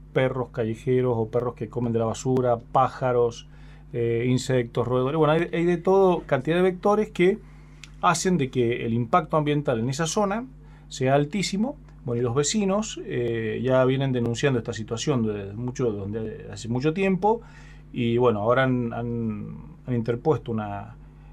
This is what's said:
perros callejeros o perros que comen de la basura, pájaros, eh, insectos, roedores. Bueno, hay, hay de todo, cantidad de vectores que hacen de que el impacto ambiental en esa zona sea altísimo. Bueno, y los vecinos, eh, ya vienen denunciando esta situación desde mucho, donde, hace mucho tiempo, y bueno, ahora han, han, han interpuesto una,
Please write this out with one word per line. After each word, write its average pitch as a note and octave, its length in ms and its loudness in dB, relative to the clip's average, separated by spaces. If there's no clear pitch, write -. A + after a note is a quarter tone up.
perros B2+ 380 0
callejeros B2 680 0
o A2+ 140 0
perros A#2+ 240 -2
que A2 140 -8
comen A#2+ 240 -2
de A2+ 60 0
la A2+ 80 0
basura, B2 520 2
pájaros, B2 760 0
eh, A#2 360 0
insectos, B2 580 0
roedores. B2+ 320 0
Bueno, D3+ 160 6
hay, E3+ 180 2
hay E3+ 120 0
de F3 120 2
todo, F#3 500 4
cantidad D3+ 300 0
de F3+ 60 4
vectores G3+ 480 2
que F#3+ 280 2
hacen F3+ 380 2
de C3 120 0
que A#2+ 340 0
el A#2 100 -2
impacto D#3+ 420 0
ambiental D3 420 0
en A#2+ 120 -2
esa D#3+ 160 -2
zona G#3+ 400 -2
sea C3 260 0
altísimo. F#3+ 600 0
Bueno, A#2+ 160 -4
y B2 40 0
los A#2+ 100 -2
vecinos, G3 720 0
eh, A#2 580 -4
ya C3 220 4
vienen C3+ 280 2
denunciando A#2+ 460 0
esta A2+ 140 -4
situación A2+ 540 -2
desde G2+ 260 -4
mucho, A#2+ 400 -2
donde, G#2+ 600 -8
hace G2+ 160 -10
mucho C3 240 0
tiempo, G3 500 2
y A#2 240 0
bueno, A#2 240 4
ahora B2 240 4
han, B2 280 0
han, A2+ 640 -6
han B2+ 80 -2
interpuesto A#2+ 560 -2
una, G#2 460 -8